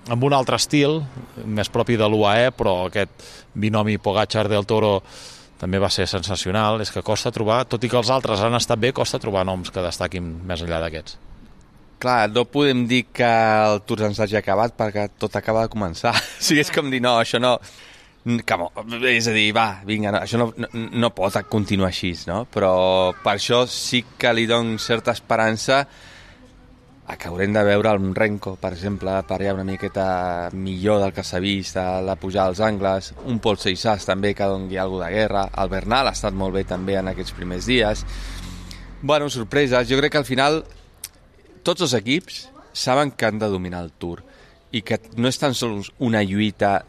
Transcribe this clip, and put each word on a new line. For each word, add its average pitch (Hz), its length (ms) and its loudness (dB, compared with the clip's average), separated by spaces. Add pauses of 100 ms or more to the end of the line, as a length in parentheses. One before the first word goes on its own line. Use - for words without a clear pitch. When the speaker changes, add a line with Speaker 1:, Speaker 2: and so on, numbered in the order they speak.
Speaker 1:
amb 120 160 0
un 139 80 2
altre 127 240 2
estil, 147 460 2 (420)
més 107 240 -2
propi 117 320 2
de 107 80 6
l'U 107 160 4
A 104 160 4
E, 123 160 4
però 95 300 0
aquest 95 420 -4 (240)
binomi 107 480 0
Pogacar 104 480 0
del 101 160 0
Toro 104 380 2 (580)
també 92 160 -2
va 95 160 2
ser 92 160 0
sensacional. 104 720 -2
És 101 140 -6
que 95 100 -6
costa 107 300 -2
trobar, 117 340 0
tot 120 160 -4
i 113 80 -2
que 123 80 4
els 110 80 2
altres 120 320 2
han 117 160 2
estat 117 240 0
bé, 123 160 2
costa 123 240 -2
trobar 98 240 0
noms 92 240 -4
que 92 160 -4
destaquin 87 540 -6 (100)
més 87 160 -6
enllà 82 160 -2
d'aquests. 80 400 -8 (800)
Speaker 2:
Clar, 120 300 4
no 117 160 2
podem 135 440 2
dir 123 200 2
que - 180 2
el 110 600 4
Tour 107 220 0
ens 101 100 -4
hagi 104 160 0
acabat 104 400 2
perquè 104 300 -2 (100)
tot 107 220 -4
acaba 110 260 0
de 110 80 -4
començar. 104 400 -2 (160)
<laughs> - 120 -16
O - 40 -4
sigui, 147 160 4
és 147 100 0
com 147 220 -2
dir, 127 80 0
"No, 123 200 4
això 117 200 0
no, 123 160 4 (720)
n-, 120 180 0
come 87 300 0
on", 117 340 -6
és 117 200 4
a 113 40 2
dir, 107 240 4
"Va, 107 280 2
vinga, 104 280 0
no, 104 60 2
això 101 180 -2
no, 117 200 2
no, 117 160 -6
no 117 420 -2
pot 95 180 0 (160)
continuar 98 400 0
així", 90 240 -4 (140)
no? 98 260 -4
Però 92 600 4 (100)
per 104 120 2
això 120 300 2
sí - 380 -2 (140)
que 123 140 4
li 113 140 2
dono 113 320 0
certa 117 340 0
esperança 110 720 0 (1200)
a - 100 -12
que - 120 -12
haurem 92 240 -2
de 107 100 4
veure 104 280 4
el 95 240 2
Renko, 101 420 -2
per 92 160 -4
exemple, 95 500 -4
per 92 160 -4
allà 98 160 -2
una 95 100 -4
miqueta 92 880 -2
millor 95 480 0
del 98 140 0
que 101 80 -6
s'ha 92 160 -6
vist 98 380 -2
a 92 260 -2
la 95 140 -2
pujada 95 320 0
als 92 120 -2
angles, 98 540 0 (100)
un 123 140 -2
Pol 104 200 2
Seixas 101 460 0
també 98 300 0
que 101 100 -2
doni 95 320 -2
alguna 92 300 -2
de 85 80 -4
guerra, 101 420 0
el 98 120 0
Bernal 104 400 0
ha 95 40 0
estat 101 220 -4
molt 95 200 -2
bé 98 100 0
també 92 340 -4
en 95 100 -2
aquests 90 240 -8
primers 90 340 -8
dies. 110 380 2 (1000)
Bueno, 143 280 2
sorpreses, 123 580 2
jo 131 80 2
crec 143 160 2
que 156 60 2
al 139 80 0
final 139 380 2 (1000)
tots 175 160 0
els 131 120 2
equips 123 540 -4 (240)
saben 151 380 0
que - 160 -2
han 107 120 0
de 107 120 0
dominar 90 320 -4
el 82 100 -12
Tour 85 280 -8 (500)
i 113 160 -4
que 110 120 -2 (180)
no 120 140 2
és - 80 -4
tan 139 160 0
sols 107 340 -4 (140)
una 113 200 2
lluita 101 680 0